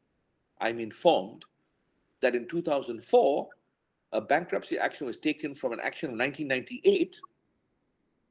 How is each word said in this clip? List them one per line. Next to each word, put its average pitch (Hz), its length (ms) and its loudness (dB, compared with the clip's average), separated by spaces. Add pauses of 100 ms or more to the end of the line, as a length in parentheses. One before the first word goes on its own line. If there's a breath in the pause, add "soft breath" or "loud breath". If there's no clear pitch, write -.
(600)
I'm 117 180 -2
informed 113 640 0 (760)
that 123 160 4
in 120 100 -4
two 170 160 -4
thousand 135 400 -4
four, 170 460 4 (640)
a 110 80 0
bankruptcy 175 580 0
action 135 280 -2
was 113 100 -6
taken 147 380 -4
from 127 180 -4
an 110 80 -6
action - 300 -6
of 117 60 -6
nineteen 135 320 -2
ninety-eight, 127 680 0 (1120)